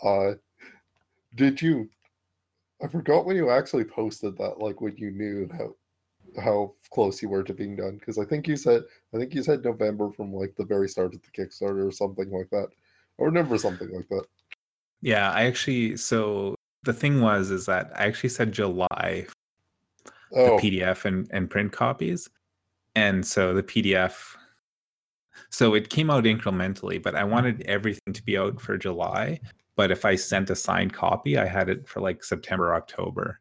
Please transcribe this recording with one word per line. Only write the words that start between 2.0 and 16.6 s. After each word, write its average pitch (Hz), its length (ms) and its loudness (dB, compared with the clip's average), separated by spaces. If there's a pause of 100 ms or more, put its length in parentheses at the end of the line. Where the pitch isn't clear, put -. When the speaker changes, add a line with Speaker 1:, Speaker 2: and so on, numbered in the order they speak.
Speaker 1:
I - 40 -6
forgot 160 380 2
when 185 100 0
you 151 160 2
actually 131 320 2
posted 107 560 -4
that, 98 180 -4
like, 104 240 -6
when 104 160 -6
you 104 140 -6
knew 101 440 -6
how, - 200 -10 (680)
how 104 320 2 (160)
close 101 320 0
you 107 80 -6
were 98 140 0
to 95 100 -8
being 101 220 -8
done, 98 240 -6
'cause 107 180 -8
I 104 80 -2
think 151 220 -2
you 151 100 0
said, 117 280 4 (280)
I 113 60 -6
think 131 160 -6
you 135 80 -2
said 139 200 0
November 107 460 -2
from, 98 240 -10
like, 98 220 -6
the 101 100 -6
very 98 240 2
start 92 240 -2
of 85 80 -20
the - 80 -20
Kickstarter 98 580 -4
or 95 40 -2
something 98 400 -4
like 95 180 -6
that. 101 200 -2 (500)
I - 40 0
remember 156 360 2
something 90 340 -4
like 90 160 -12
that. 95 160 -4 (760)
Speaker 2:
Yeah, 101 300 2
I 104 120 2
actually, 123 540 0
so 107 580 -2 (280)